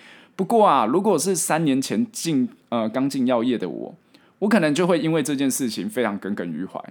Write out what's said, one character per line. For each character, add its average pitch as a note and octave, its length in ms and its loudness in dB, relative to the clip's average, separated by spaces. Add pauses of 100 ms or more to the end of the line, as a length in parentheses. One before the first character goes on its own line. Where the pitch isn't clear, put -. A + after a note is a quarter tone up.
(360)
不 F#3+ 80 -4
过 G#3+ 220 4
啊， C3+ 180 4
如 C#3 160 2
果 F#3+ 180 2
是 F3+ 180 0
三 E3 280 0
年 C3+ 160 2
前 A#2+ 300 -2
进， C3+ 380 0 (220)
呃， A2+ 180 -2
刚 C3 200 -2
进 C3+ 180 -2
药 A#2+ 180 2
业 B2 120 0
的 F#2 120 -6
我， A#1 260 -10 (460)
我 G3+ 80 0
可 G#3 120 4
能 D3+ 140 2
就 F3 120 2
会 E3+ 120 2
因 D#3+ 140 0
为 D#3+ 100 0
这 C#3+ 140 -2
件 C3+ 120 0
事 B2+ 220 -2
情 G2+ 180 -6
非 A#2+ 140 -2
常 G2+ 160 -2
耿 G2 160 -6
耿 F2 160 -6
于 D#2+ 140 -8
怀。 - 160 -10 (100)